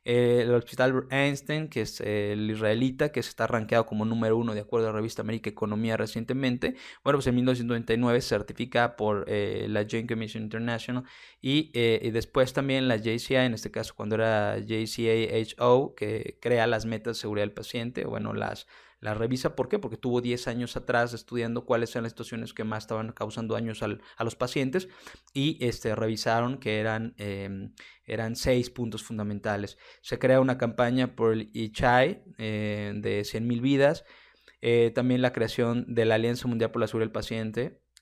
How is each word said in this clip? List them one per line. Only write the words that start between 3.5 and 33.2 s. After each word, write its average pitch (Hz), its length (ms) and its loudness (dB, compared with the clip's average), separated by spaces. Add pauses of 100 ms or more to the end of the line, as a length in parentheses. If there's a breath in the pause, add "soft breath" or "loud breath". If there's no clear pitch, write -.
como 107 180 -2
número 113 320 2
uno 117 180 0
de 104 60 -4
acuerdo 113 300 0
a - 20 -2
la 107 60 -2
revista 113 240 -4
América 110 280 -4
Economía 107 460 -2
recientemente, 123 800 -2 (300 loud breath)
bueno, 139 140 4
pues 135 80 -2
en 123 80 4
mil 123 100 4
novecientos 120 280 2
noventa 117 200 0
y 113 40 4
nueve 120 220 4
se - 80 -4
certifica 117 680 0
por, 104 320 0
eh, 104 400 -2
la 104 200 0
Joint 113 200 -2
Commission 110 340 -4
International 117 640 -4 (360 loud breath)
y, 147 320 2
eh, 117 300 4
y 120 80 -2
después 127 400 2
también 135 380 0
la 113 80 2
J 110 200 -2
C 131 180 -2
I, - 20 4
en 127 160 2
este 107 180 -8
caso 110 240 -6
cuando 110 200 -4
era 107 440 2
J 110 280 -2
C 113 440 2
A 113 80 0
H 110 180 -4
O, 123 380 4
que 107 460 -6
crea 117 260 2
las 110 180 0
metas 113 300 -4
de - 60 -8
seguridad 104 240 -2
del 104 80 -4
paciente, 117 500 -8
bueno, 110 300 -4
las, 107 340 -6 (320 loud breath)
las 107 180 -4
revisa. 127 380 -2
¿Por 127 140 -2
qué? 208 100 0
Porque 113 180 -8
tuvo 123 220 0
diez 120 300 -2
años 120 260 -4
atrás 120 380 0
estudiando 117 520 -4
cuáles 117 260 0
eran 120 120 -4
las 113 80 -6
situaciones 113 420 -10
que 110 120 -6
más 107 180 -4
estaban 110 300 -6
causando 110 400 -6
daños 113 300 -4
al, 104 180 -4 (160 loud breath)
a 113 80 -2
los 113 100 -4
pacientes 135 540 -2 (440 loud breath)
y, 139 320 0
este, 113 280 -2
revisaron 113 640 0
que 107 220 -2
eran, 110 380 -4
em, 98 560 -8 (320 loud breath)
eran 113 320 -4
seis 127 320 2
puntos 110 340 -6
fundamentales. 104 720 -4 (240 loud breath)
Se - 180 -6
crea 131 200 6
una 131 180 4
campaña 123 600 0
por 113 160 4
el 110 200 -4
ichai, 123 680 2 (140)
eh, 107 580 -4
de 104 300 -2